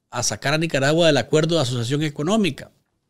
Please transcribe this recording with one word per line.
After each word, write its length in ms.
a 120
sacar 320
a 40
Nicaragua 480
del 120
acuerdo 380
de 60
asociación 400
económica. 680